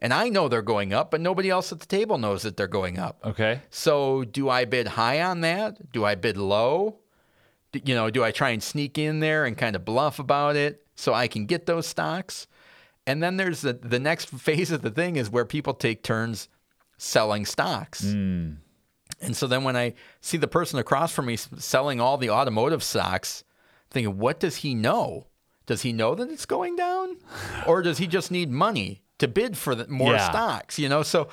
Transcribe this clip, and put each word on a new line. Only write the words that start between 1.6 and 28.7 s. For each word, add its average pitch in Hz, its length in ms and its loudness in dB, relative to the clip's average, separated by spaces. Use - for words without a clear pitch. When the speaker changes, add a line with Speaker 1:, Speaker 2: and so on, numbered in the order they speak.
Speaker 1:
at 160 80 -12
the - 60 -20
table 208 300 0
knows 101 260 0
that 104 140 -4
they're 101 100 0
going 92 320 -2
up. - 260 -6
Speaker 2:
Okay. 110 440 0
Speaker 1:
So 139 560 2
do 135 240 -2
I 127 160 4
bid 120 240 0
high 120 320 2
on 175 220 -2
that? 180 500 -2
Do 113 120 0
I 104 100 4
bid 98 240 0
low? 123 580 2
D-, 135 120 -6
you 135 100 2
know, 113 140 2
do 120 160 2
I 110 60 2
try 131 200 0
and 113 120 -2
sneak 143 340 -4
in 156 240 0
there 156 240 2
and 113 140 -2
kind 113 180 0
of 92 80 -8
bluff 127 340 0
about 143 380 2
it 147 380 -2
so - 180 0
I 117 160 2
can 107 160 -6
get 170 220 -2
those 165 200 0
stocks? 165 600 -6
And 147 160 0
then 180 140 0
there's 185 240 0
the, 131 140 0
the 123 240 -2
next 156 320 0
<laughs> - 0 -
phase 151 400 0
of 156 100 0
the 113 100 -4
thing 165 260 0
is 120 120 0
where 117 160 2
people 143 300 -2
take 117 280 -2
turns 113 460 -2
selling 104 480 2
stocks. - 600 -4
Speaker 2:
Mm. 92 520 -2
Speaker 1:
And - 160 -4
so 139 100 -4
then 127 180 0
when 127 120 0
I 120 160 0
see - 160 -2
the 139 100 0
person 160 300 0
across 139 340 0
from 143 140 -2
me 120 80 0
s-, - 140 -6
selling 131 420 2
all 131 160 2
the 123 140 0
automotive 123 520 2
stocks, - 680 -2
I'm - 420 -20
thinking, 104 260 0
"What 123 220 0
does 185 160 0
he 139 180 -4
know? 135 520 0
Does 113 160 -2
he 123 100 -2
know 113 220 2
that 247 160 -4
it's - 160 -10
going 349 300 -2
down? 370 420 -2
Speaker 2:
<laughs> - 260 -8
Speaker 1:
Or 175 160 6
does 165 160 0
he 185 80 0
just 180 240 -2
need 175 200 -2
money 127 520 0